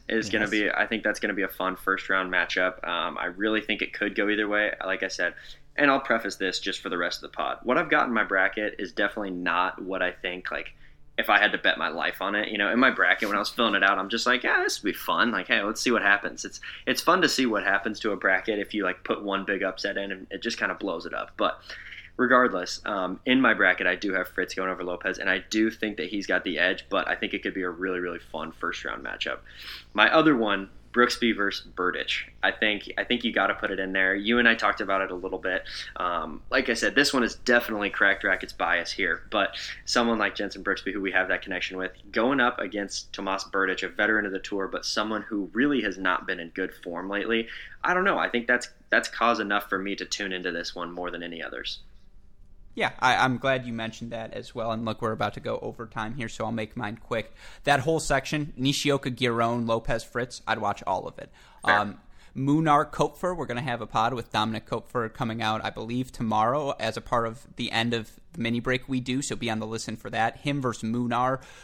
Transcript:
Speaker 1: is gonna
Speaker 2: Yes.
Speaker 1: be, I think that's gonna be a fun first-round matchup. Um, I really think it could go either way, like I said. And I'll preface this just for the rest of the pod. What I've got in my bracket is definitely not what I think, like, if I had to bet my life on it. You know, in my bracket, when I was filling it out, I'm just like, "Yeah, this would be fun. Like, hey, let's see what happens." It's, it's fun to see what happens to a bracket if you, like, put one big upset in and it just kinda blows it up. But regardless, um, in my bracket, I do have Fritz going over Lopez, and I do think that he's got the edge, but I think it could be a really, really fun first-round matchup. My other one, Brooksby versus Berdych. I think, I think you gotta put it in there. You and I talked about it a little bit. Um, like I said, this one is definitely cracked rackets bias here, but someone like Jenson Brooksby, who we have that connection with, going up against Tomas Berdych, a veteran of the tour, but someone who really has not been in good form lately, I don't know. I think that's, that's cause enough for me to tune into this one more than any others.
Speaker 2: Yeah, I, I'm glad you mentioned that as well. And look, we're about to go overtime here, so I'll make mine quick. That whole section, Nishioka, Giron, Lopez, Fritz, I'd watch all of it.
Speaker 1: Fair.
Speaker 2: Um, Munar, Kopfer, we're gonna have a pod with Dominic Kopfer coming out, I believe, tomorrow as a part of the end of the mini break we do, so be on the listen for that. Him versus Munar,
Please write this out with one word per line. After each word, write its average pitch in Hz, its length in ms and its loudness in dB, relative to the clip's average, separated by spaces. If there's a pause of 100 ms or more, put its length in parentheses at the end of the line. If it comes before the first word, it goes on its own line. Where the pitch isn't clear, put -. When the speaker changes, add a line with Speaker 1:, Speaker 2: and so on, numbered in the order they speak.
Speaker 1:
is 110 220 0
gonna 107 160 2
Speaker 2:
Yes. 101 60 -2
Speaker 1:
be, 104 200 2
I 101 140 2
think 104 180 -4
that's 104 160 0
gonna 104 140 0
be 98 80 -2
a 95 80 0
fun 92 260 -2
first-round 95 560 0
matchup. 90 560 0
Um, 85 300 -2
I - 80 -4
really 104 340 0
think 107 220 -2
it - 120 -4
could 104 220 -2
go 104 140 2
either 107 180 0
way, 104 260 2 (120)
like 95 180 -2
I 95 60 -2
said. 87 240 -2 (460)
And 143 120 6
I'll 135 80 6
preface 101 380 0
this 95 220 -2
just - 220 -4
for 98 80 -8
the 90 80 -2
rest 87 240 -2
of 76 80 -12
the - 60 -16
pod. 65 280 -2
What 127 140 2
I've 170 140 0
got 151 160 4
in 123 60 -2
my 107 100 2
bracket 98 560 0
is 92 140 -8
definitely 101 380 -2
not 90 480 0
what 92 220 -4
I 90 100 0
think, 90 380 -8
like, 71 240 -8 (460)
if 113 100 0
I 104 80 8
had 101 140 6
to 95 80 -2
bet 95 180 4
my 82 120 0
life 80 300 -2
on 95 140 0
it. 104 160 0
You 104 80 -4
know, 101 140 2
in 117 80 4
my 131 120 6
bracket, 95 360 4
when 101 80 2
I 101 40 2
was 107 120 -2
filling 110 240 2
it 95 80 6
out, 95 160 6
I'm 95 100 -4
just 117 160 -2
like, 123 180 2
"Yeah, 370 200 2
this - 180 -2
would 104 100 0
be - 60 -4
fun. 95 340 2
Like, 95 160 -2
hey, 117 140 2
let's 107 200 -2
see 131 100 2
what 107 100 4
happens." 101 440 2
It's, - 160 -12 (260)
it's 131 140 0
fun 180 200 4
to 156 80 6
see 135 160 2
what 104 180 0
happens 101 360 0
to 107 120 -2
a 98 60 0
bracket 95 420 2
if 101 140 -6
you, 104 120 -2
like, 90 180 -4
put 82 200 -2
one 98 220 -2
big 95 180 -2
upset 98 340 -4
in 98 140 -6
and 95 200 -10
it 95 100 -10
just 117 160 -4
kinda 95 180 -2
blows 87 300 -6
it - 80 -8
up. - 240 -6
But - 220 0 (580)
regardless, 120 680 4
um, 95 400 -2
in 127 160 4
my 117 120 6
bracket, 95 340 4
I 92 80 4
do 95 180 -2
have 92 160 0
Fritz - 260 -2
going 95 140 -2
over 92 140 -4
Lopez, 90 360 -4
and 95 100 -2
I 95 100 2 (100)
do 110 200 4
think 107 280 -4
that 80 120 -4
he's 101 160 -4
got 92 180 2
the 85 140 -2
edge, 90 320 2
but 95 180 0
I 90 80 0
think 101 180 -4
it 98 100 -4
could 95 100 -2
be 95 100 -4
a 90 60 -2
really, 90 300 -4
really 87 200 -6
fun 80 320 -8
first-round 67 540 -6
matchup. 60 340 -6 (540)
My 107 180 8
other 156 240 8
one, 101 340 0 (240)
Brooksby 120 420 4
versus 98 400 -2
Berdych. 90 480 -2 (180)
I 95 100 2
think, 107 460 0
I 101 60 -2
think 117 200 0
you 113 80 0
gotta 98 220 2
put 104 160 -4
it 95 100 -2
in 95 140 -2
there. 95 220 4
You 110 240 2
and 117 80 6
I 113 80 8
talked 107 260 2
about 95 200 0
it 92 100 -2
a 90 40 -6
little 92 220 -6
bit. 92 260 -2 (340)
Um, 82 520 -2
like 131 200 2
I 120 40 2
said, 107 220 0
this 143 180 4
one 131 100 4
is 107 120 0
definitely 110 560 2
cracked 98 320 2
rackets 95 300 0
bias 87 380 0
here, 87 380 -2
but 101 260 0 (300)
someone 117 320 2
like 101 160 0
Jenson 98 300 -6
Brooksby, 95 300 -2
who 101 80 -4
we 95 100 -2
have 92 160 2
that 92 160 -2
connection 92 340 -6
with, 92 140 -4 (200)
going 127 280 4
up 123 180 2
against - 560 -6
Tomas 98 300 -4
Berdych, 95 400 -2
a 90 60 -4
veteran 107 360 2
of 98 60 -4
the 95 80 -4
tour, 95 280 -4
but - 180 -6
someone 107 360 -2
who 101 320 -6
really 131 300 2
has 95 160 -2
not 92 260 0
been 92 140 -4
in 85 100 -10
good 92 240 -4 (100)
form 90 260 -6
lately, 113 380 0 (360)
I 175 100 2
don't 185 120 2
know. 170 120 2
I 82 120 2
think 117 180 -2
that's, 123 220 2 (200)
that's 120 200 2
cause 113 300 2
enough 101 300 -2
for 98 80 0
me 98 200 -4
to 92 80 -8
tune 101 280 -6
into 90 180 -4
this 85 220 -6
one 87 180 -8
more 87 200 -6
than 87 100 -8
any 85 220 -10
others. - 360 -8 (960)
Speaker 2:
Yeah, 190 240 0
I, 123 160 6
I'm 120 240 4
glad 131 260 0
you 120 80 -6
mentioned 113 380 -8
that 113 240 -8
as - 180 -12
well. 117 180 -4
And 113 140 -2
look, 110 160 -4
we're 113 100 0
about 107 220 -2
to - 60 -10
go 113 240 -4
overtime 113 500 -8
here, 117 160 -6
so - 160 -4
I'll 110 60 -2
make 110 260 -4
mine 117 240 -6
quick. - 320 -4 (300)
That 139 160 6
whole 156 200 2
section, 147 560 0
Nishioka, 139 540 2
Giron, 117 560 2
Lopez, 113 380 0
Fritz, - 440 -6
I'd 113 120 0
watch 101 260 -2
all - 220 -2
of - 100 -14
it. - 140 -14 (340)
Speaker 1:
Fair. 104 140 4
Speaker 2:
Um, 104 180 -2 (380)
Munar, 147 560 4
Kopfer, 175 440 0
we're 143 120 -6
gonna 120 160 -4
have 120 180 -2
a 107 60 -8
pod 117 260 2
with 117 180 -6
Dominic 110 360 0
Kopfer 117 440 -4
coming 117 300 -4
out, 110 240 0
I 104 60 -2
believe, 120 400 -4
tomorrow 123 680 2
as 110 180 -2
a 113 40 -8
part 117 240 0
of 113 300 -8
the - 160 -4
end 117 240 2
of 110 160 -4 (220)
the - 80 -6
mini 117 180 0
break 127 280 -2
we 131 120 0
do, 127 240 -2
so - 120 -4
be 117 140 -4
on 110 80 -2
the 110 80 -4
listen 110 320 -6
for - 140 -10
that. 113 260 0
Him 143 240 -2
versus 117 260 -2
Munar, 123 540 2 (220)